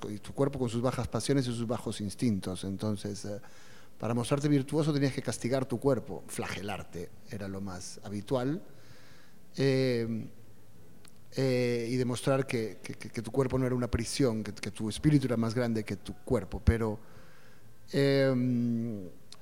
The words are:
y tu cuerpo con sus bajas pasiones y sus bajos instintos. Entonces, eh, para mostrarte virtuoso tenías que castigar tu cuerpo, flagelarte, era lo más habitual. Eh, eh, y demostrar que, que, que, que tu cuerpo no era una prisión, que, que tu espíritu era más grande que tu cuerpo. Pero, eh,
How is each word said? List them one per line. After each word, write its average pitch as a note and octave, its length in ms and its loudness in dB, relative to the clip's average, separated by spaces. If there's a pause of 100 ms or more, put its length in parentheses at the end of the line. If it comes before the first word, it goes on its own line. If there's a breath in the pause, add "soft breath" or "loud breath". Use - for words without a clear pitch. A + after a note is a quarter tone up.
(100)
y G#2 80 -6
tu - 160 -10
cuerpo C#3 240 2
con B2+ 100 2
sus A#2 140 0
bajas B2 260 2
pasiones C3+ 400 2
y - 20 0
sus A#2 160 -2
bajos A2+ 360 -2
instintos. F#2+ 600 0
Entonces, G2+ 600 -4
eh, G2+ 160 -6 (580 loud breath)
para A2+ 140 -2
mostrarte C#3 360 2
virtuoso D3 440 4
tenías C#3 220 2
que B2 80 -4
castigar B2+ 420 0
tu A#2 160 -2
cuerpo, A2 460 2
flagelarte, F#2 840 -6 (220)
era G2+ 180 -6
lo G2 140 -6
más F#2 420 -8
habitual. B2 580 -2 (960 loud breath)
Eh, B2 720 2 (1040)
eh, B2 560 2
y B2+ 60 2
demostrar B2+ 500 2
que, A2 360 -2
que, - 120 -8
que, - 140 -12
que - 140 -4
tu A2 80 -6
cuerpo C3 280 2
no C3 60 4
era B2+ 100 2
una B2 160 0
prisión, A2+ 540 2
que, G#2 80 -6
que - 180 -6
tu A2 200 -2
espíritu C#3+ 360 6
era A#2+ 120 2
más A2+ 160 2
grande A#2 300 2
que G2+ 120 -2
tu - 160 -8 (120)
cuerpo. F#2+ 380 0
Pero, A2 380 4 (920 loud breath)
eh, B2 1160 4 (320)